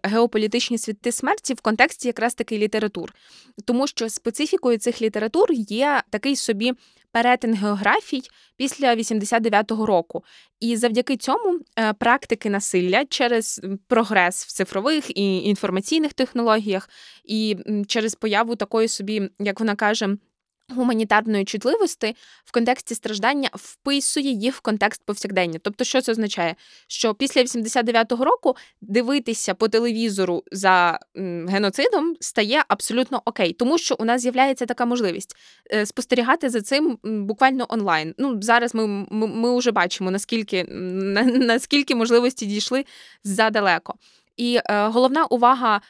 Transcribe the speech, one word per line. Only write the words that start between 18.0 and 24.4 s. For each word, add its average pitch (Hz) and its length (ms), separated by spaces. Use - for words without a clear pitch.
появу 226 400
такої 220 320
собі, 202 420
як 202 200
вона 220 160
каже, 208 420
гуманітарної 220 720
чутливості 233 680
в - 60
контексті 240 440
страждання 240 580
вписує 277 800
їх 233 240